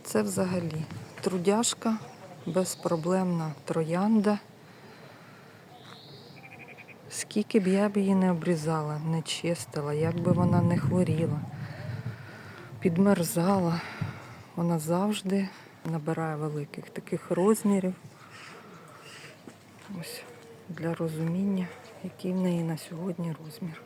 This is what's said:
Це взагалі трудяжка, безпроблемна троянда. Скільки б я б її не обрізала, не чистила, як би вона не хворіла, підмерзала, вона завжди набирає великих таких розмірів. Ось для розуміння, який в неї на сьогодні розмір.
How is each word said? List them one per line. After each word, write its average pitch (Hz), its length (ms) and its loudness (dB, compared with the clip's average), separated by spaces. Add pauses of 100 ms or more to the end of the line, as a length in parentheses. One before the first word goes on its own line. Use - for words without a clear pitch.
Це 214 180 0
взагалі 180 600 -2 (360)
трудяжка, 202 760 2 (500)
безпроблемна 175 1040 0 (120)
троянда. 196 760 4 (2750)
Скільки - 500 0
б 180 60 0
я 196 220 4
б 202 80 -2
її 196 180 4
не 185 160 6
обрізала, 156 680 0 (100)
не 160 120 2
чистила, 151 720 -4
як 165 260 0
би 175 120 4
вона 175 300 6
не 170 160 4
хворіла, 165 600 2 (1400)
підмерзала, 175 1000 4 (760)
вона 170 200 2
завжди 190 680 0 (360)
набирає 160 520 -2
великих 151 540 -6
таких - 400 -8
розмірів. 190 640 4 (2000)
Ось - 220 -10 (460)
для 165 260 -4
розуміння, 170 720 0 (380)
який 185 280 -6
в 185 40 0
неї 180 260 2
на 165 160 -2
сьогодні 170 560 -6 (100)
розмір. 160 420 -10